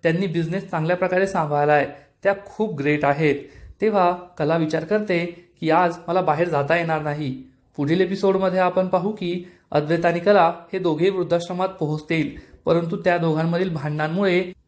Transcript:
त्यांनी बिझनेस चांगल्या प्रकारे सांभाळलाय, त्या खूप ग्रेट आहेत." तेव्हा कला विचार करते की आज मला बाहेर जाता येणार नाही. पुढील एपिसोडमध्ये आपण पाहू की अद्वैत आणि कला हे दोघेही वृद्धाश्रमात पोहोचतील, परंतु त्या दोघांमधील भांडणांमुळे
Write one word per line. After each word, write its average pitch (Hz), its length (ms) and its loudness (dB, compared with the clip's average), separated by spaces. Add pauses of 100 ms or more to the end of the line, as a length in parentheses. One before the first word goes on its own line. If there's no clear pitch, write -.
त्यांनी 170 240 2
बिझनेस 170 440 -4
चांगल्या 170 260 -2
प्रकारे 185 300 0
सांभाळलाय, 147 600 2 (340)
त्या 196 120 2 (120)
खूप 180 320 -4
ग्रेट 147 260 0
आहेत." 143 300 2 (460)
तेव्हा 202 320 2
कला 165 440 -2
विचार 160 280 -2
करते 175 640 -4 (120)
की 156 100 -2
आज 170 260 2 (120)
मला 180 120 2
बाहेर 170 280 0
जाता 147 280 0
येणार 160 260 -2
नाही. 147 400 -4 (340)
पुढील 156 240 0
एपिसोडमध्ये 190 580 0
आपण 185 300 2
पाहू 185 240 0
की 180 380 -6 (200)
अद्वैत 160 360 0
आणि 170 140 2
कला 175 340 4 (180)
हे 190 60 -4
दोघेही 170 320 0
वृद्धाश्रमात 180 580 -2
पोहोचतील, 151 600 -4 (340)
परंतु 170 320 0
त्या 175 220 0
दोघांमधील 165 520 0
भांडणांमुळे 165 840 -2 (160)